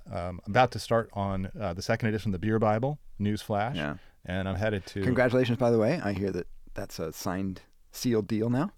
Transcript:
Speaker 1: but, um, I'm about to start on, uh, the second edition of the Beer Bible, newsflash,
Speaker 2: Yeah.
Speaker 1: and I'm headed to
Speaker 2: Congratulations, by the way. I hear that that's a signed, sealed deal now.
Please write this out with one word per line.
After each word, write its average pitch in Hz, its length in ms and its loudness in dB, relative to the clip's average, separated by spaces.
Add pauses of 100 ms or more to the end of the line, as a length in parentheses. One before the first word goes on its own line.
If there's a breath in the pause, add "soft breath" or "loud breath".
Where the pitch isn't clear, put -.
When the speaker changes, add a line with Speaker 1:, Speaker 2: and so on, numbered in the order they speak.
Speaker 1:
but, - 100 -10
um, 87 300 -6
I'm 101 60 -4
about 120 200 6
to 113 60 -6
start 113 340 0
on, 98 380 -2 (100)
uh, 92 140 -2
the 95 80 -8
second 113 260 0
edition 107 200 0
of 101 120 0
the 101 60 -2
Beer 110 120 4
Bible, 113 400 2 (220)
newsflash, 104 540 0
Speaker 2:
Yeah. 73 220 -2 (280 soft breath)
Speaker 1:
and 92 240 -2
I'm 95 80 0
headed 107 300 0
to - 160 -4
Speaker 2:
Congratulations, 120 560 4
by 120 120 4
the 117 80 6
way. 120 240 2
I 101 100 0
hear 98 180 -2
that 90 160 -4 (280)
that's - 240 -10
a 80 140 -4
signed, 95 500 -6 (280)
sealed 110 380 0
deal 117 220 2
now. 139 280 0